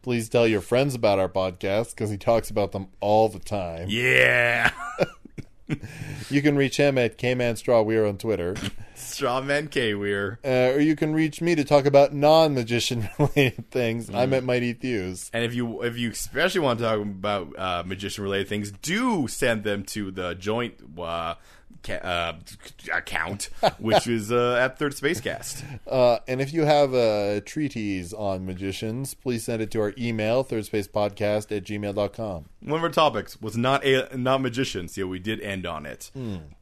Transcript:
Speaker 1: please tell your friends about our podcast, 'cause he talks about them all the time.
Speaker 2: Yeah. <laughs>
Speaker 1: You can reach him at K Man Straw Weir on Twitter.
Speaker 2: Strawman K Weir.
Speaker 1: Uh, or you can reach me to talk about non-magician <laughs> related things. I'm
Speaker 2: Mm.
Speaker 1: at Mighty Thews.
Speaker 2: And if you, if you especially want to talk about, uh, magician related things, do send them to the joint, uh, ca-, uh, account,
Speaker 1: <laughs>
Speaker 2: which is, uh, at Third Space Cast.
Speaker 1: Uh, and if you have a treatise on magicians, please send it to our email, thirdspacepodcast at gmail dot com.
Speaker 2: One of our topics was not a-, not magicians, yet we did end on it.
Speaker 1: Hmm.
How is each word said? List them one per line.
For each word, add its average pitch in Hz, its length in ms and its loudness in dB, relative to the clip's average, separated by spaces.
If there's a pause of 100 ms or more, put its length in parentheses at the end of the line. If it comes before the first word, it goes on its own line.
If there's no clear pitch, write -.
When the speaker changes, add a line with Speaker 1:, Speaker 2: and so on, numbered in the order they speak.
Speaker 1:
please 117 260 -2
tell 117 200 4
your 104 120 2
friends 127 360 0
about 104 240 4
our 95 80 2
podcast, 95 640 -2
'cause 107 160 -2
he 104 60 -4
talks 113 340 2
about 101 220 0
them 95 160 -6 (100)
all 107 300 4
the 101 100 -6
time. 87 500 -6
Speaker 2:
Yeah. 120 840 4 (260)
<laughs> - 60 4 (1200)
Speaker 1:
You 139 140 2
can 143 140 4
reach 135 200 2
him 139 220 4
at 117 180 2
K 127 180 0
Man 120 220 0
Straw 120 240 4
Weir 110 240 4
on 101 140 0
Twitter. 95 360 -2 (420)
Speaker 2:
Strawman 139 760 -2
K 113 240 0
Weir. 101 500 -2
Speaker 1:
Uh, 127 300 4
or 147 60 2
you 156 140 6
can 156 200 0
reach 156 260 0
me 170 140 2
to 147 100 2
talk 143 220 6
about 139 260 8
non-magician 131 1000 4
<laughs> - 40 -12
related 139 520 2
things. 117 400 -2
I'm 123 220 2
Speaker 2:
Mm. 135 40 2
Speaker 1:
at 127 80 0
Mighty 123 300 0
Thews. 95 580 -6
Speaker 2:
And 117 100 -2
if 120 120 -2
you, 117 280 -4
if 117 140 -4
you 120 140 -2
especially 175 500 0
want 120 200 2
to 117 40 0
talk 110 160 0
about, 98 580 -4
uh, 90 280 -4
magician 95 380 -8
related 98 240 -2
things, 104 240 -6
do 190 540 -2
send 110 380 -2
them 101 200 -2
to 101 260 -6
the 90 240 -6
joint, 107 400 -4 (240)
uh, 85 360 -6 (480)
ca-, 104 120 -8
uh, 85 400 -2 (580)
account, 85 560 -4 (160)
Speaker 1:
<laughs> - 140 0
Speaker 2:
which 113 280 2
is, 113 260 -2
uh, 120 240 2
at 131 220 0
Third 143 160 -2
Space 156 260 -2
Cast. - 440 -8 (220)
Speaker 1:
Uh, 123 320 4 (100)
and 127 120 -2
if 139 120 -2
you 160 120 2
have 147 300 4
a 104 480 2
treatise 104 680 -4
on 98 340 -4
magicians, 98 680 -6
please 120 300 -4
send 113 160 -4
it 107 120 -4
to 110 80 0
our 104 180 0
email, 117 460 0
thirdspacepodcast 104 1120 -2
at 95 100 -6
gmail 104 300 -6
dot 101 200 -2
com. 95 320 -8 (160)
Speaker 2:
One 147 160 -4
of 165 60 0
our 165 60 0
topics 139 520 0
was 110 160 -6
not 131 260 2
a-, 131 320 2
not 131 240 2
magicians, 117 560 -4
yet 95 120 -4
we 92 100 -6
did 107 240 -6
end 95 240 -6
on 78 180 -8
it. - 300 -14
Speaker 1:
Hmm. 117 220 -8 (260)